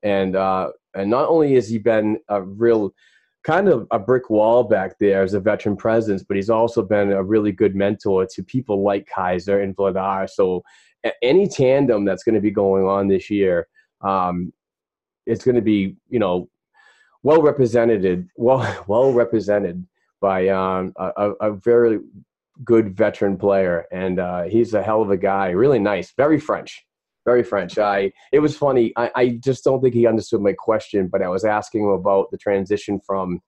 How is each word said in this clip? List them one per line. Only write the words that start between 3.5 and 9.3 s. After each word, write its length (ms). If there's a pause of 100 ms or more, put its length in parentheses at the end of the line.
of 240
a 60
brick 300
wall 360
back 340
there 240
as 120
a 40
veteran 380
presence, 480
but 120
he's 140
also 320
been 300
a 100
really 300
good 240
mentor 500
to 160
people 400
like 240
Kaiser 540